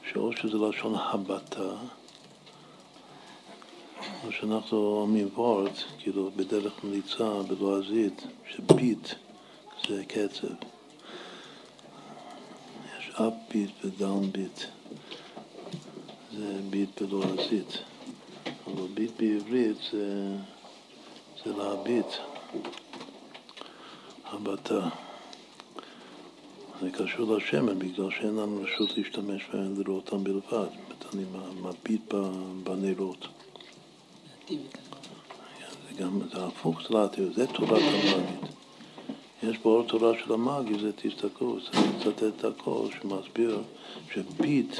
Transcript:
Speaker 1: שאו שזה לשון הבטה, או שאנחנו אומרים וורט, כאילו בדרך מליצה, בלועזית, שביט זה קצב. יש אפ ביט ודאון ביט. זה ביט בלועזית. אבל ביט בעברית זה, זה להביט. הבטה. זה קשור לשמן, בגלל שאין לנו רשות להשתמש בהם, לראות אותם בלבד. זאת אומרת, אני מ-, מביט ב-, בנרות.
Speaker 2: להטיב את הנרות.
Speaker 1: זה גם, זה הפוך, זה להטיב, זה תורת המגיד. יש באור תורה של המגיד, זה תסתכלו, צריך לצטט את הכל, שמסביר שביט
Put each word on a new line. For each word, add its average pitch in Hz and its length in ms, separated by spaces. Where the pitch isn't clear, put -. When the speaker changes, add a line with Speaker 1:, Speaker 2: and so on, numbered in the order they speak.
Speaker 1:
שאו 107 220
שזה 107 240
לשון 107 380
הבטה, 98 760
או 107 60
שאנחנו 110 460
אומרים 104 560
וורט, 110 500
כאילו 95 360
בדרך 101 480
מליצה, 101 640
בלועזית, 98 760
שביט - 520
זה 98 200
קצב. - 400
יש - 160
אפ 113 180
ביט 101 200
ודאון 98 480
ביט. 95 280
זה 101 220
ביט 98 320
בלועזית. 95 760
אבל 95 260
ביט 110 260
בעברית 107 580
זה, 101 440
זה 107 120
להביט. 101 480
הבטה. 101 640
זה 92 100
קשור 110 460
לשמן, 107 420
בגלל 95 320
שאין 107 240
לנו 104 260
רשות 101 360
להשתמש 101 440
בהם, 98 240
לראות 98 360
אותם 98 100
בלבד. 98 260
זאת - 640
אומרת, - 0
אני 98 100
מ-, 92 440
מביט 104 460
ב-, 92 500
בנרות. 95 640
Speaker 2:
להטיב - 180
את - 80
הנרות. - 340
Speaker 1:
זה 95 140
גם, 95 160
זה 90 120
הפוך, 82 360
זה - 120
להטיב, 95 400
זה 123 140
תורת 110 340
המגיד. 98 720
יש 110 140
באור 113 260
תורה 113 280
של 113 80
המגיד, 117 460
זה 104 160
תסתכלו, 107 640
צריך - 160
לצטט 104 260
את 107 220
הכל, 117 420
שמסביר 104 600
שביט 127 680